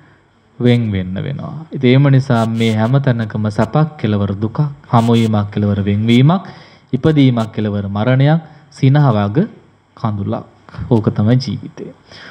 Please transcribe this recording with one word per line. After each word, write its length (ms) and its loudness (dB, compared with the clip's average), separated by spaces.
වෙන් 320 0
වෙන්න 240 -4
වෙනවා. 380 -8
ඉතින් 240 0
ඒම 160 4
නිසා 400 2
මේ 260 0
හැම 240 0
තැනකම 520 -2
සැපක් 480 -2
කෙලවර 380 -2
දුකක්, 240 -4
හමුවීමක් 680 2
කෙලවර 300 0
වෙන්වීමක්, 640 2
ඉපදීමක් 640 2
කෙලවර 360 -4
මරණයක්, 540 2
සිනහ 400 2
වග 300 0
කඳුලක්. 480 -6
ඕක 220 0
තමයි 300 0
ජීවිතය. 560 -10